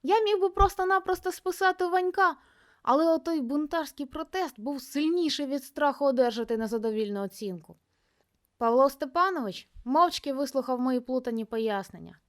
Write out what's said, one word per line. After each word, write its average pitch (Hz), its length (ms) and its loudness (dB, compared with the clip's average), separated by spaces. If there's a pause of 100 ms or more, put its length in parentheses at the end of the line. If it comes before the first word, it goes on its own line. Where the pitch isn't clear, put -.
Я 403 180 4
міг 415 180 2
би 381 100 2
просто-напросто 381 800 2
списати 370 540 0
у 349 40 -2
Ванька, 370 460 2 (480)
але 320 300 4
отой 320 280 -2
бунтарський 285 640 -4
протест 320 540 -6
був 262 220 -8
сильніший 311 640 -2
від 269 180 -4
страху 285 420 -2
одержати 240 520 0
незадовільну 214 680 -4
оцінку. 185 540 -12 (800)
Павло 247 320 4
Степанович 285 800 -2 (160)
мовчки 294 480 2
вислухав 262 460 -2
мої 254 200 0
плутані 247 460 -4
пояснення. 196 840 -6